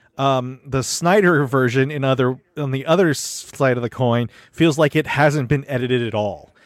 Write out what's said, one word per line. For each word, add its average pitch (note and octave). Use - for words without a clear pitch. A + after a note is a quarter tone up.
Um, C3
the C3+
Snyder F3
version, C3
in C#3+
other, C3
on C#3+
the C3+
other E3+
s-, C3
side -
of A#2+
the A#2
coin, A#2+
feels D#3+
like D3+
it D#3
hasn't D3
been C#3+
edited B2+
at G#2+
all. G#2